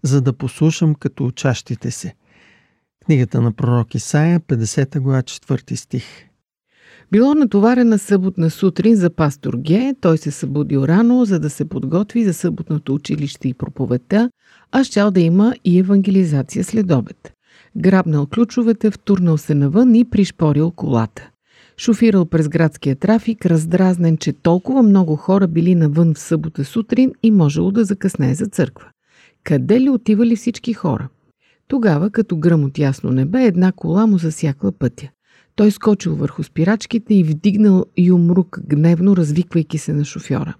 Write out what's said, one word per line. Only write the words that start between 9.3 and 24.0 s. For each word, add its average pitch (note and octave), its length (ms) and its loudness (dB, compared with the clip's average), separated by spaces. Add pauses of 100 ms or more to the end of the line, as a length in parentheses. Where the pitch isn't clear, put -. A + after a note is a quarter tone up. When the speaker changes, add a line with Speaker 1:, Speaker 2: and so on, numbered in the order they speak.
Speaker 2:
Г. B3 340 0
Той D#3+ 160 2
се D3+ 140 -6
събудил C#3 480 -4
рано, A#3 460 2
за F#3+ 140 0
да D3+ 100 -4
се - 200 -8
подготви F#3 540 -4
за F#3+ 100 0
съботното D#3 600 -6
училище C#3+ 540 -6
и B2+ 60 -4
проповедта, G3 760 -4 (420)
а C4+ 120 0
щял G#3 280 0
да F#3 80 2
има F#3 340 2 (120)
и F3+ 140 4
евангелизация F#3 840 0
след G3+ 280 -2
обед. - 420 -4 (440)
Грабнал E3 480 2
ключовете, A3+ 680 -2
втурнал F3+ 460 0
се D3 180 -4
навън F#3 400 4
и A#3 100 4
пришпорил D#3+ 680 0
колата. - 580 -4 (480)
Шофирал G3+ 480 2
през D#3+ 240 0
градския D3+ 460 0
трафик, A3 500 -2
раздразнен, E3+ 720 2